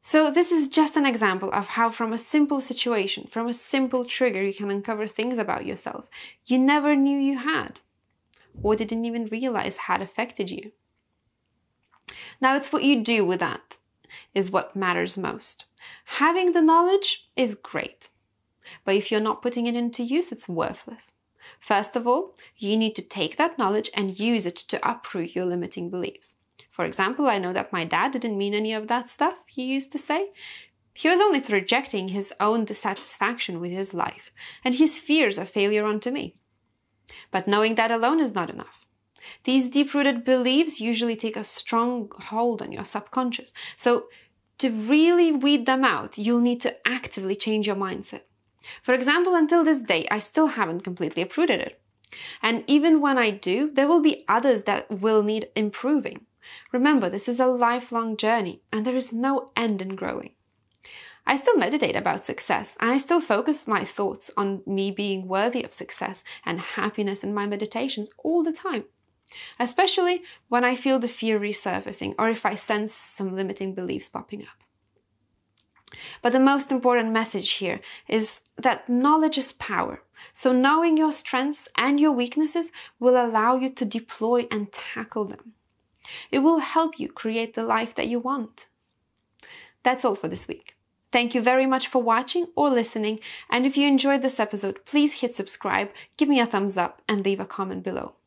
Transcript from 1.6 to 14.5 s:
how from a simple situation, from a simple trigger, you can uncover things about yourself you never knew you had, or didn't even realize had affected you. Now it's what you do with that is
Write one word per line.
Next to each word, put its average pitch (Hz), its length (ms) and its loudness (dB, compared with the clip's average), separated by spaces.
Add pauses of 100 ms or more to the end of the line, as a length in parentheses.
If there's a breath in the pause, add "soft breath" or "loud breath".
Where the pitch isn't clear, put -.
how 233 220 2
from 226 220 -4
a 233 60 -4
simple 285 420 2
situation, 233 680 -2
from 233 200 -4
a 240 60 -4
simple 254 500 0
trigger, 240 380 0
you 196 120 -2
can 202 160 -6
uncover 208 360 -4
things 233 320 -4
about 190 280 -4
yourself - 420 -10 (360 loud breath)
you 254 140 2
never 285 380 4
knew 277 220 2
you 277 200 0
had, 294 420 -4 (800 soft breath)
or 208 140 2
didn't 226 300 -4
even 233 220 -4
realize 226 500 -4
had 185 260 -4
affected 202 480 -6
you. 214 220 -12 (1700 loud breath)
Now 262 140 4
it's 277 180 -2
what - 120 0
you 269 180 4
do 220 220 2
with 185 160 0
that - 380 -6 (540 loud breath)
is 190 180 0